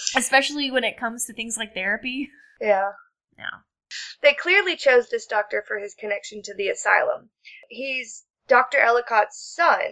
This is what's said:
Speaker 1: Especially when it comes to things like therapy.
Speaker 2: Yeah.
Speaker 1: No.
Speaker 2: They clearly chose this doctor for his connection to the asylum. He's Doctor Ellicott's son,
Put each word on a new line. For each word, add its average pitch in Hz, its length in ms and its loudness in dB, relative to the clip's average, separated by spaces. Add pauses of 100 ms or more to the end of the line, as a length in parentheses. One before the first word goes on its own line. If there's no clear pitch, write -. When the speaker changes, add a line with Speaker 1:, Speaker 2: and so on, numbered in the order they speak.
(160)
Speaker 1:
Especially 277 540 2
when 254 140 0
it 214 140 -4
comes 233 280 -4
to 233 60 -12
things 226 260 -8
like 220 160 -8
therapy. 220 560 -4 (300)
Speaker 2:
Yeah. 196 300 2 (460)
Speaker 1:
No. - 80 -20 (760)
Speaker 2:
They 285 120 6
clearly 359 420 2
chose 247 320 4
this 233 180 -6
doctor 214 400 -4
for 214 120 -6
his 202 160 -12
connection 208 500 -8
to 202 100 -14
the 196 140 -4
asylum. - 640 0 (380)
He's 262 560 -10 (220)
Doctor 254 320 4
Ellicott's 233 640 2
son, 302 400 2 (120)